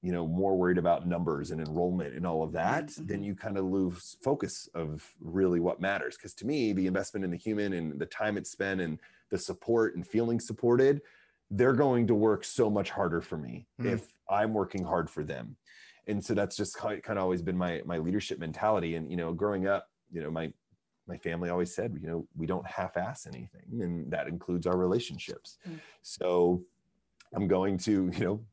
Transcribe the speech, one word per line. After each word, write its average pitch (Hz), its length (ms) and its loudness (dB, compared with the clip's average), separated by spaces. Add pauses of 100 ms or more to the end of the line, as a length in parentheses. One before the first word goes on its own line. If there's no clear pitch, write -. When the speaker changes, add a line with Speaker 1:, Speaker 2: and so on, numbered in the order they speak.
Speaker 1:
you 90 100 -2
know, 87 160 0
more 95 300 2
worried 90 200 6
about 85 300 4
numbers 82 440 0
and 80 140 -4
enrollment 85 500 -2
and 85 120 -4
all 80 160 0
of 78 80 -4
that, 104 360 0
Speaker 2:
Mm-hmm. - 180 -12
Speaker 1:
then 101 180 -4
you 101 120 -4
kind 101 220 -6
of 95 80 0
lose 92 560 -2
focus - 540 -2
of 76 340 -6 (120)
really 87 400 2
what 87 180 0
matters. 90 380 -2
'Cause - 180 -14
to 98 100 -10
me, 123 280 0
the 92 140 2
investment 98 360 -2
in 90 80 -2
the 87 60 -4
human 104 360 -2
and 80 260 -4
the - 60 -2
time 107 320 -2
it's 87 140 -6
spent 98 300 -2
and 80 180 -2 (300)
the 98 80 -2
support 110 580 0
and 87 100 -6
feeling 117 360 2
supported, 127 600 4 (480)
they're 120 240 6
going 123 340 4
to 113 80 6
work 107 280 4
so 113 260 2
much 101 200 0
harder 85 320 0
for - 160 -8
me 65 300 -10 (120)
Speaker 3:
Mm. 120 140 0
Speaker 1:
if - 200 -6 (160)
I'm 107 240 4
working 98 300 0
hard 87 260 0
for - 140 -6
them. 65 320 -8 (520)
And 104 160 -2
so 117 100 -2
that's 101 240 0
just 104 200 -4
ki-, 104 220 -4
kind 104 180 -4
of 95 60 0
always 92 180 2
been 90 160 -2
my, 87 280 0
my 85 120 -2
leadership 87 420 -2
mentality. 82 560 0
And, 80 140 -6
you 85 60 -6
know, 85 180 -2
growing 95 340 0
up, 98 220 0 (220)
you 85 100 -6
know, 73 80 -6
my, 80 220 -4 (560)
my 87 100 -10
family 85 320 -4
always 90 240 0
said, 98 280 -4
you 78 60 -8
know, 82 260 -4
"We 80 120 -4
don't 87 200 -2
half-ass 92 640 -6
anything," 92 540 -10
and 85 300 -4
that 76 160 -2
includes 87 380 -4
our 90 120 2
relationships. 92 800 -2 (100)
Speaker 2:
Mm. 165 120 -12 (220)
Speaker 1:
So 90 640 4 (680)
I'm 101 160 0
going 95 300 4
to, 95 340 4
you 82 100 -4
know 107 300 0